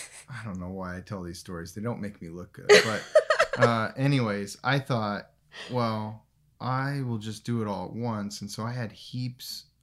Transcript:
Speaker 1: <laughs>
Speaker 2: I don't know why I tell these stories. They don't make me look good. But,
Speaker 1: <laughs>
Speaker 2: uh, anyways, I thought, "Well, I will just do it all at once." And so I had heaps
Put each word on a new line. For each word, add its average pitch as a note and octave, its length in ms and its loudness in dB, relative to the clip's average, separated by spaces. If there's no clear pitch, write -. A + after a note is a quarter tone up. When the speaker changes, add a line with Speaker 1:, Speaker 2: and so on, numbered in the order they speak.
Speaker 1:
<laughs> - 260 -18
Speaker 2:
I A#2 140 -10
don't G2 160 -6
know F2+ 100 -6
why F#2 260 -6
I F#2 40 -8
tell F#2 220 -8
these E2+ 160 -8
stories. F2 360 -10
They G#2 80 -8
don't A#2 180 -4
make G2+ 220 -10
me E2+ 60 -10
look F2 260 -12
good. - 140 -16
But, - 340 8
Speaker 1:
<laughs> - 280 2
Speaker 2:
uh, A#2 400 4
anyways, A#2 680 2
I C3+ 140 4
thought, A2 520 -2
"Well, A2 540 -2
I C3+ 420 -2
will A#2+ 160 -2
just G#2+ 260 -8
do A#2+ 180 0
it G#2+ 60 -2
all F#2 180 -4
at - 60 -8
once." G#2+ 480 -4
And G2+ 100 -8
so - 120 -6
I A#2 100 -4
had A#2+ 200 -6
heaps - 720 -10